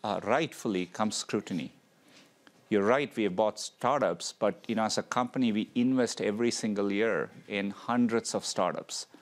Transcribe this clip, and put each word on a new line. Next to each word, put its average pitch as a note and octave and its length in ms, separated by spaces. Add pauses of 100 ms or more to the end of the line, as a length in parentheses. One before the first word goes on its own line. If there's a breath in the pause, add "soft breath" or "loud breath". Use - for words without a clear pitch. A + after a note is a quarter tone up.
uh, G2+ 220
rightfully G#2+ 600
comes A2 280
scrutiny. - 580 (1000 loud breath)
You're G2+ 140
right, C3 300
we A2 100
have F#2 120
bought G#2+ 240
startups, A#2+ 720
but, G#2 340
you A2+ 80
know, A2 100
as G#2+ 140
a G#2 40
company, B2 500
we G#2 220
invest B2 460
every G#2+ 300
single G2+ 400
year G2+ 400 (160)
in G2+ 240
hundreds A#2 640
of G2+ 100
startups - 640 (160 loud breath)